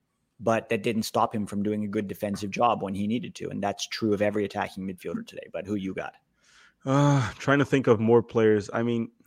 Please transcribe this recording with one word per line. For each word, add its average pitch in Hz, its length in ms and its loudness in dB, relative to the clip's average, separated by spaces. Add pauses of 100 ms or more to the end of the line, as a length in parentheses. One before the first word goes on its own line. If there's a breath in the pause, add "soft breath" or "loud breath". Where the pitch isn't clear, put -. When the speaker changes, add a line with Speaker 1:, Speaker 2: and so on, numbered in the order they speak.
(400)
Speaker 1:
But 110 300 0
that 110 140 -2
didn't 110 200 0
stop 113 300 0
him 104 120 -2
from 101 180 -4
doing 104 220 -2
a - 40 -6
good 104 180 -2
defensive 101 440 -6
job 117 320 2
when 101 100 -6
he 101 140 -4
needed 113 280 -4
to. 92 140 -10
And 98 140 -6
that's 98 240 -4
true 107 260 -2
of 98 80 0
every 104 220 0
attacking 95 420 -6
midfielder 90 400 -10
today. - 280 -16
But 82 120 -8
who 104 100 -4
you 95 180 -6
got? 85 200 -8 (720 soft breath)
Speaker 2:
Uh, 139 540 4
trying 139 200 2
to 143 60 2
think 139 220 2
of 113 140 6
more 113 200 6
players. 107 520 2
I 117 100 0
mean, 117 280 -2 (160)